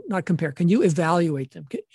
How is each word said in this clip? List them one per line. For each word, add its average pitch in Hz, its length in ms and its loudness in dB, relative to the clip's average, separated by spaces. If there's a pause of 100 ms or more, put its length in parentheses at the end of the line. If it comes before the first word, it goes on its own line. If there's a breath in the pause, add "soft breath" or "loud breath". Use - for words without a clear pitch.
not 190 160 -2
compare, 156 280 -2
can 170 160 0
you 226 140 4
evaluate 160 720 0
them? 156 160 -16
Can, - 120 -8 (140 loud breath)